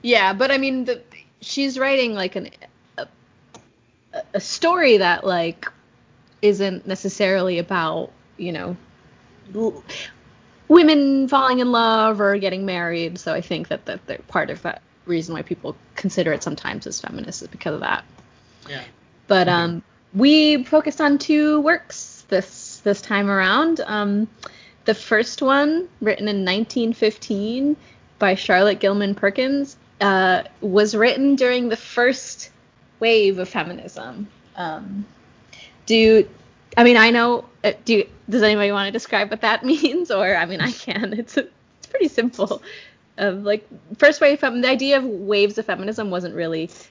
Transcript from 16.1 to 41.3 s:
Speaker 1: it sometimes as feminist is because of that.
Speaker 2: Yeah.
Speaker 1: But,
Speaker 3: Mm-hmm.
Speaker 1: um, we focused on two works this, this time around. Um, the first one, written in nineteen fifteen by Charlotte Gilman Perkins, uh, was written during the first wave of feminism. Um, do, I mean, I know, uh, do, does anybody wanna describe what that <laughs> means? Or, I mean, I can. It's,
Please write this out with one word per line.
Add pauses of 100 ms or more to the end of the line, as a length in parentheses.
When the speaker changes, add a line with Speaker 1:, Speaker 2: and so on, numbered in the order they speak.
Speaker 1:
it
sometimes
as
feminist
is
because
of
that. (640)
Speaker 2:
Yeah. (460)
Speaker 1:
But,
Speaker 3:
Mm-hmm.
Speaker 1:
um, (320)
we
focused
on
two
works
this,
this
time
around.
Um, (580)
the
first
one, (120)
written
in
nineteen
fifteen (420)
by
Charlotte
Gilman
Perkins, (240)
uh, (180)
was
written
during
the
first (480)
wave
of
feminism. (300)
Um, (800)
do, (480)
I
mean,
I
know, (180)
uh, (100)
do, (260)
does
anybody
wanna
describe
what
that
<laughs>
means?
Or,
I
mean,
I
can.
It's,